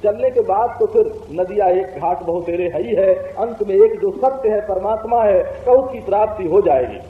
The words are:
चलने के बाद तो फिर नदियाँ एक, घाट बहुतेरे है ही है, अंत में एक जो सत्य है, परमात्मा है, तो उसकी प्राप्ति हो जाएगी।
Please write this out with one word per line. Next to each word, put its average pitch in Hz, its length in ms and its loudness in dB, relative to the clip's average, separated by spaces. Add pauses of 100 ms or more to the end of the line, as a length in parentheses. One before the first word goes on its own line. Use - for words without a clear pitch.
चलने 226 260 0
के 508 120 0
बाद 240 380 0
तो 220 60 2
फिर - 360 0 (100)
नदियाँ 180 380 0
एक, 185 300 -2
घाट 175 240 -4
बहुतेरे 170 460 -4
है 151 140 -4
ही 233 120 -2
है, 190 200 4
अंत 220 480 -6
में 196 120 -2
एक 214 240 4
जो 196 120 0
सत्य 262 380 0
है, 208 120 0
परमात्मा 220 640 -2
है, 190 200 4
तो - 280 -2
उसकी 262 280 4
प्राप्ति 208 480 -2
हो 190 140 4
जाएगी। 131 380 0 (100)